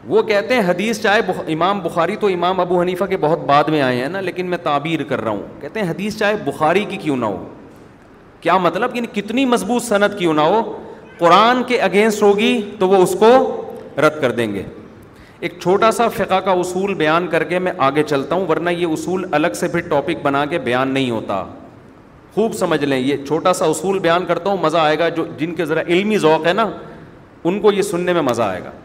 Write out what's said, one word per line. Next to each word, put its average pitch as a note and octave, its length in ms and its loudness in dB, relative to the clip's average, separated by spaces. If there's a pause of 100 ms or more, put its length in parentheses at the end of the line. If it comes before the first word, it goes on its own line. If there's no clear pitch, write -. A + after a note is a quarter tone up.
وہ F#3+ 140 4
کہتے G#3+ 320 0
ہیں B3 80 2
حدیث G3+ 400 0
چاہے G#3+ 200 2
بخ-، F#3 260 -4
امام F3 320 0
بخاری E3+ 360 -2
تو G#3 120 -2
امام F3+ 320 0
ابو F3+ 220 2
حنیفہ F3+ 220 -2
کے F#3 140 -2
بہت D#3 220 0
بعد C#3+ 240 4
میں D#3 180 2
آئے B2+ 160 2
ہیں C3 120 -4
نا، F#3+ 120 -6
لیکن F3 240 -6
میں F3 120 -4
تعبیر D3+ 460 -2
کر A#2 180 -4
رہا A2 100 -2
ہوں۔ G2 120 -4 (180)
کہتے D3+ 180 -8
ہیں F#3 100 -2
حدیث G3 280 -6
چاہے G#3+ 180 0 (100)
بخاری D#3 400 0
کی G3 120 -8
کیوں D3 200 -2
نہ A#2+ 80 -2
ہو، F#2 280 -6 (880)
کیا E3+ 160 2
مطلب؟ F#3 380 0
یعنی A#3 260 -4
کتنی A#3 240 0
مضبوط A#3 380 0
سند G3+ 360 0
کیوں E3+ 140 2
نہ D3+ 80 2
ہو، G#3 420 0 (340)
قرآن G#3+ 460 6
کے A3+ 180 0
against G#3 400 2
ہوگی G#3 580 2
تو F#3 80 2
وہ G3 80 4
اس F#3 240 4
کو B3 380 6 (400)
رد D3+ 240 2
کر B2 100 2
دیں A2+ 220 -2
گے۔ F#2 100 -6 (760)
ایک E3+ 200 -8
چھوٹا G3+ 320 2
سا A3+ 160 0
فقہ F#3+ 320 0
کا F#3+ 120 0
اصول F#3 420 -2
بیان D#3+ 340 0
کر D#3+ 160 0
کے F3 160 -2
میں F3+ 180 -2
آگے C#3 260 2
چلتا D3 320 -2
ہوں، F#3 120 -2
ورنہ D#3+ 220 0
یہ F3 180 -2
اصول F3+ 440 -4
الگ D3+ 240 2
سے F3+ 120 -2
پھر E3 120 -2
ٹاپک D#3 440 -2
بنا C#3+ 220 0
کے E3+ 120 -4
بیان B2+ 320 0
نہیں C3+ 220 0
ہوتا۔ G2+ 340 -4 (880)
خوب G#3 200 0
سمجھ D#3+ 320 0
لیں، C#3 140 2
یہ C3+ 180 0 (100)
چھوٹا E3 260 2
سا F3+ 120 0
اصول F#3 340 0
بیان E3+ 260 2
کرتا F3 240 -2
ہوں، G3 120 0
مزہ D#3+ 160 2
آئے D#3 220 2
گا۔ E3 100 2
جو، D#3+ 160 -4 (120)
جن D#3+ 180 -4
کے E3+ 100 -2
ذرا D#3+ 160 -2
علمی G3+ 360 2
ذوق D#3 300 4
ہے E3+ 60 2
نا، G#3 160 0 (720)
ان F#3+ 160 0
کو G3+ 120 6
یہ F#3+ 100 0
سننے F3+ 320 -2
میں E3+ 80 2
مزہ A#2+ 200 0
آئے F#2 220 -2
گا۔ C2+ 80 -14 (140)